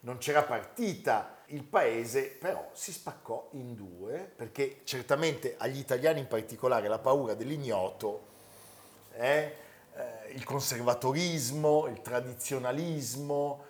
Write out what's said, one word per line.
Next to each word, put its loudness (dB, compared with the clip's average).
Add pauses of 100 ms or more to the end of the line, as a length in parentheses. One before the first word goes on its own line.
Non -8
c'era 6
partita, 0 (140)
il -8
paese 2
però -4
si -10
spaccò -10
in -10
due, -10
perché -4
certamente 0
agli -2
italiani 2
in -6
particolare 2
la 2
paura 4
dell'ignoto, -2 (880)
eh, 2 (400)
eh, -8 (280)
il -8
conservatorismo, 2
il -6
tradizionalismo, -2